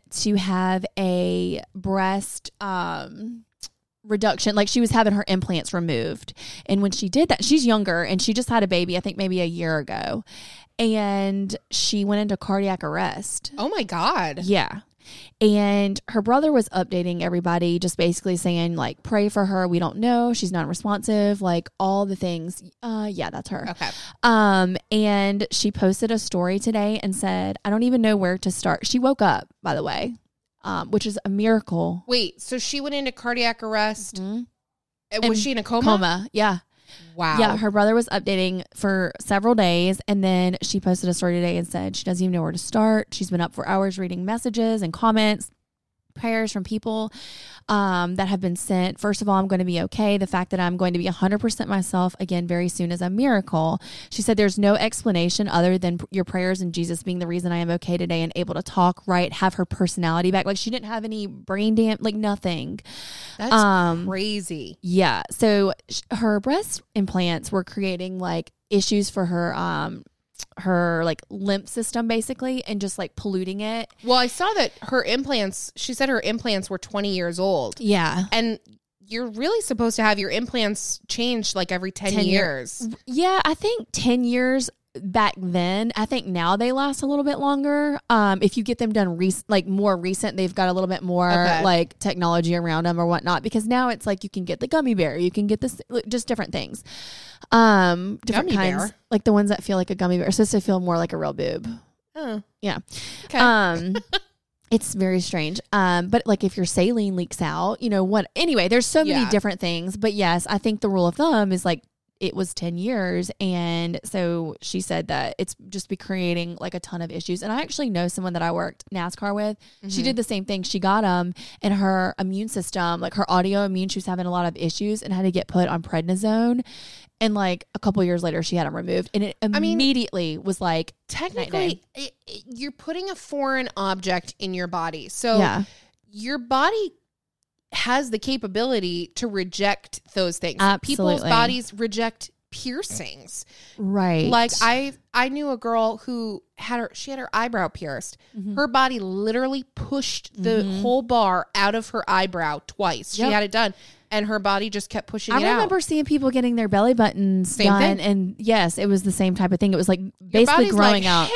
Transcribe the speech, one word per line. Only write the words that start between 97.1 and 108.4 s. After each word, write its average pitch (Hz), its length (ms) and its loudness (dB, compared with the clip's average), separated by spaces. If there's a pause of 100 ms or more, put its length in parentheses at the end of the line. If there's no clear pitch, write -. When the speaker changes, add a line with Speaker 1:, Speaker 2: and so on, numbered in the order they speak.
Speaker 1:
Um, 196 720 6
different 240 260 0
Speaker 2:
Gummy 233 60 4 (140)
Speaker 1:
kinds, 196 200 0
Speaker 2:
bear? - 60 -16 (140)
Speaker 1:
like 208 140 2
the 220 80 6
ones 208 180 4
that 202 120 0
feel 196 140 0
like 185 140 0
a 196 40 -4
gummy 180 240 2
bear. 175 100 -2
It's 196 80 0
supposed 214 160 4
to 208 80 2
feel 185 200 2
more 175 160 0
like 170 160 -2
a 165 40 -4
real 151 160 -4
boob. - 360 -4 (460)
Speaker 2:
Oh. 240 280 -8 (200)
Speaker 1:
Yeah. 202 160 -4 (480)
Speaker 2:
Okay. 277 120 -2
Speaker 1:
Um, 190 580 4 (360)
Speaker 2:
<laughs> - 380 -20
Speaker 1:
it's - 240 0
very 185 260 0
strange. 175 400 -4 (120)
Um, 180 360 2
but, 226 180 2
like, 208 160 2
if 190 140 -2
your 185 100 0
saline 202 500 2
leaks 180 260 -4
out, 170 400 -2
you 240 80 -2
know 196 120 4
what? 196 320 2
Anyway, 277 340 2